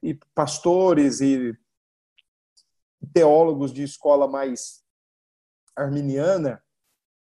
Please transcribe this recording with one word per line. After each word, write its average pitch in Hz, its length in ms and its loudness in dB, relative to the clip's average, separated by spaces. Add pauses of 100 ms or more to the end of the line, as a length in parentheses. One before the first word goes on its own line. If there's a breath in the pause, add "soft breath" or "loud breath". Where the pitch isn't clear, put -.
e 151 180 -8 (140)
pastores 147 880 0
e 127 360 -2 (1600)
teólogos 151 580 4
de 139 120 -10
escola 143 440 0
mais 135 560 -8 (920)
arminiana, 143 880 -4 (680)